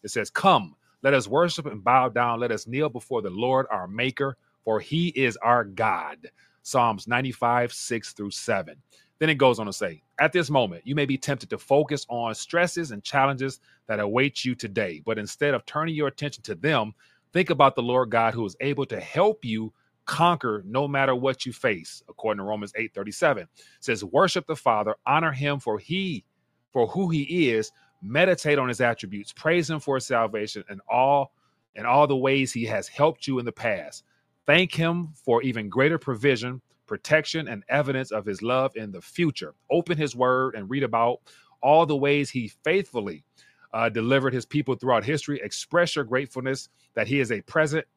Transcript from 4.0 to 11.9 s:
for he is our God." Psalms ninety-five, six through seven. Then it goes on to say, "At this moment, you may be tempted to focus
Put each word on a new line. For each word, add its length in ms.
for 160
he 280
is 280
our 260
God." 640
Psalms 440
ninety-five, 680
six 400
through 200
seven. 500
Then 100
it 60
goes 240
on 60
to 60
say, 300
"At 140
this 180
moment, 340
you 120
may 100
be 100
tempted 340
to 80
focus 500